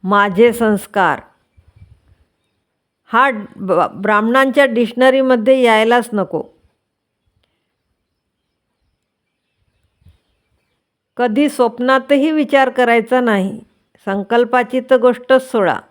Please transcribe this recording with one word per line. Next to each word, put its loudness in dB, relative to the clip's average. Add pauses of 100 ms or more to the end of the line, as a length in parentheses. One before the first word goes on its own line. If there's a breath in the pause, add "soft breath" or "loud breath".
माझे 2
संस्कार -2 (1800)
हा 0 (240)
ब-, -2
ब्राह्मणांच्या 0
डिक्शनरीमध्ये 0
यायलाच 2
नको. -6 (4000)
कधी 0
स्वप्नातही 0
विचार 0
करायचा 0
नाही. -2 (440)
संकल्पाची -2
तर 0
गोष्टच 0
सोडा. 0 (120)